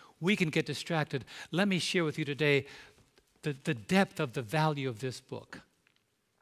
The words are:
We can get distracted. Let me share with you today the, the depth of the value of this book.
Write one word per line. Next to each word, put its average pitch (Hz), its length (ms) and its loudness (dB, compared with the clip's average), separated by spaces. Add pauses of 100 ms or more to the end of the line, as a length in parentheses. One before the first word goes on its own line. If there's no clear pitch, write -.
(200)
We 196 160 2
can 170 160 2
get - 160 0
distracted. 147 580 -2 (240)
Let 185 180 2
me 190 120 2
share 175 240 2
with 151 160 -2
you 156 60 -2
today 143 420 2 (720)
the, 143 220 -4
the 160 100 0
depth 185 460 2
of 139 140 -2
the 135 100 -4
value 147 440 0
of 113 120 -6
this 127 200 -6
book. - 420 -14 (800)